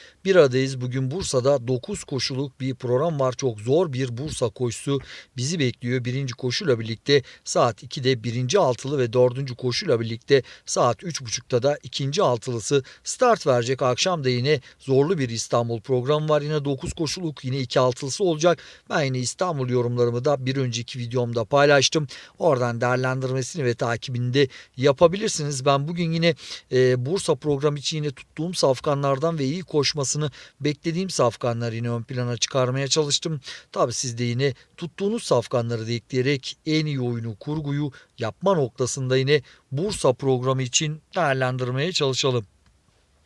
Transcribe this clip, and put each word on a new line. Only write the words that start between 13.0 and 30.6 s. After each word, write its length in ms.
start 420
verecek. 360
Akşam 420
da 40
yine 320
zorlu 400
bir 100
İstanbul 520
programı 480
var. 140
Yine 220
dokuz 280
koşuluk, 520
yine 140
iki 220
altılısı 440
olacak. 340
Ben 120
yine 160
İstanbul 500
yorumlarımı 560
da 220
bir 100
önceki 420
videomda 460
paylaştım. 640
Oradan 420
değerlendirmesini 840
ve 100
takibini 460
de 280
yapabilirsiniz. 880
Ben 240
bugün 240
yine, 220
e, 340
Bursa 280
programı 440
için 180
yine 140
tuttuğum 440
safkanlardan 840
ve 60
iyi 180
koşmasını 680